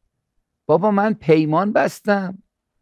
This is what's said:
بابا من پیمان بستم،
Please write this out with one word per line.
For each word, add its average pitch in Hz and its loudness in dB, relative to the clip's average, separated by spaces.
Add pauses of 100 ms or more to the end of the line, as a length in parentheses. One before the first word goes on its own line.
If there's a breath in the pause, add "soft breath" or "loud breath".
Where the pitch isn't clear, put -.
(680)
بابا 165 2
من 208 0
پیمان 160 0
بستم، 190 -2 (440)